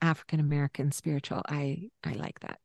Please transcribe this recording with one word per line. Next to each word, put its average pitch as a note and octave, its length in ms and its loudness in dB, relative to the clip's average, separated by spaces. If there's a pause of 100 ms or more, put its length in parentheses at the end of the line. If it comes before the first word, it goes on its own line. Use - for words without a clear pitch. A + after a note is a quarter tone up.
African-American D3 880 2
spiritual, - 580 -2
I, D3 400 -2 (140)
I - 120 -2
like - 260 -6
that - 240 -10